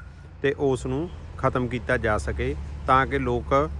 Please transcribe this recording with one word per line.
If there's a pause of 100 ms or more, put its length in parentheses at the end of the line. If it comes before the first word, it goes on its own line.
(420)
ਤੇ
ਉਸ
ਨੂੰ (280)
ਖਤਮ
ਕੀਤਾ
ਜਾ
ਸਕੇ, (320)
ਤਾਂ
ਕਿ
ਲੋਕ (100)